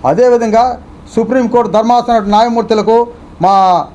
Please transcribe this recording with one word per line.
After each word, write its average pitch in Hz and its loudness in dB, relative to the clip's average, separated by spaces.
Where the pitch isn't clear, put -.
అదేవిధంగా 233 0
సుప్రీంకోర్టు 233 -2
ధర్మాసన 233 0
న్యాయమూర్తులకు 226 0
మా 185 2